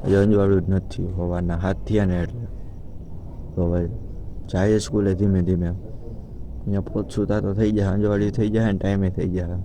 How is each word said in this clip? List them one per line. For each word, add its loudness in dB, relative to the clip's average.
હજી 4
અંજવાળું 6
જ -2
નથી 2
થયું. -4
સવારના 0
સાત 0
થયા 2
ને 2
એટલે. -6
તો 0
હવે 0
જઈએ 2
સ્કૂલે 2
ધીમે 4
ધીમે. 2
અહીંયા -6
પહોંચશું -2
ત્યાં 0
તો 0
થઈ 2
જાય, 2
અંજવાળી 2
થઈ 0
જાય 2
ને 0
ટાઈમે 2
થઈ -2
જાય. -2